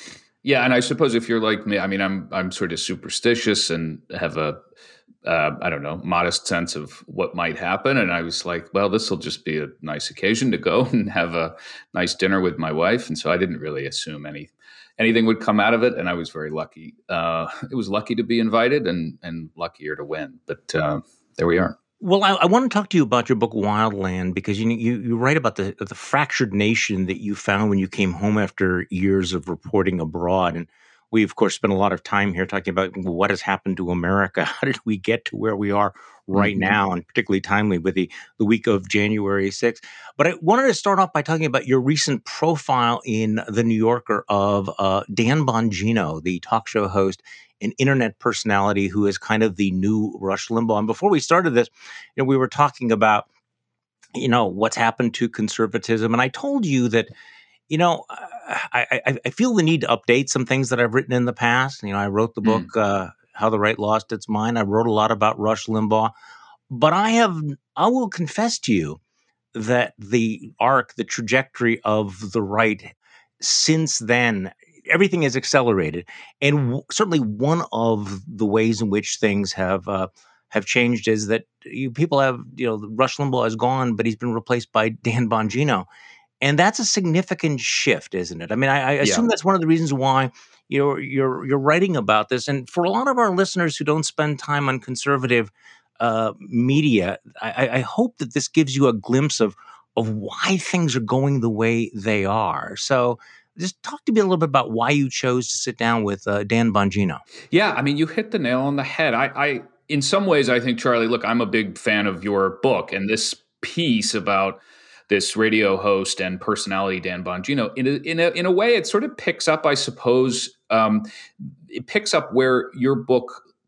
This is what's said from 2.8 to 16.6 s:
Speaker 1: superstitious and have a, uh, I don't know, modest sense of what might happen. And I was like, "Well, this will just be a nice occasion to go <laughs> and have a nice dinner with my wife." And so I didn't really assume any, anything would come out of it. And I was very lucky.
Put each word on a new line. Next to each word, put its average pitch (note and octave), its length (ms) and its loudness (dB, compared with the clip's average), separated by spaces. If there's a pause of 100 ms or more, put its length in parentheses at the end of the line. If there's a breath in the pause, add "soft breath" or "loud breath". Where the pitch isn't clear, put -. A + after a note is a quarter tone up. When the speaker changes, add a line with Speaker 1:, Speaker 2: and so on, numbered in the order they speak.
Speaker 1:
superstitious A2+ 920 -2
and D#2+ 320 -4 (160)
have D#2 180 -4
a, D2+ 220 -2 (680 soft breath)
uh, D#2 280 0 (100)
I F2 80 -2
don't C#2+ 140 -4
know, D#2 180 -8
modest E2+ 460 -2
sense E2+ 260 -4
of D2+ 320 -14
what F2 300 -6
might E2+ 200 -4
happen. F#2+ 400 -2
And F#2+ 140 2
I F2 120 -2
was E2+ 220 -8
like, F2 300 -6
"Well, G2+ 140 2
this A2 220 -2
will F#2 80 -2
just - 260 -10
be D#2 140 -4
a D2+ 100 -6 (120)
nice D2+ 300 -8
occasion A2+ 400 0
to - 80 0
go G#2 280 2
<laughs> - 60 -8
and G#2 160 0
have E2+ 280 -2
a E2 180 -4 (400 loud breath)
nice F2+ 220 -2
dinner F#2+ 240 2
with F2 180 0
my D#2+ 140 -4
wife." F#2+ 340 0
And D#2 100 -6
so D#2 140 -2
I F2+ 60 2
didn't F2 240 -2
really D2 260 -6
assume D2 380 -10
any, D2 260 -16 (480 loud breath)
anything A2+ 280 4
would A2 140 2
come G#2+ 200 2
out A2 140 4
of A2 80 2
it. B2 160 2
And F2 100 -4
I F2 60 -2
was E2+ 160 -6
very D#2 200 -10
lucky. D#2 440 -10 (140)